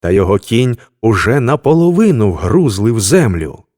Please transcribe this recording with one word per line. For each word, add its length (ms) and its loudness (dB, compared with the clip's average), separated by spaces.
та 100 -4
його 280 2
кінь 400 -2
уже 400 0
наполовину 920 0
вгрузли 600 0
в 80 -2
землю. 640 -2